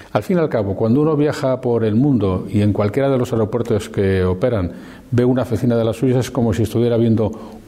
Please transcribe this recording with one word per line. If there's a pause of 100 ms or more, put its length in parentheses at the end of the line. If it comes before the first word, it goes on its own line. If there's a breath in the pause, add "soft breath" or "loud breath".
(120)
al
fin
y
al
cabo,
cuando
uno
viaja
por
el
mundo
y
en
cualquiera
de
los
aeropuertos
que
operan (380 loud breath)
ve
una
oficina
de
las
suyas,
es
como
si
estuviera
viendo (380 loud breath)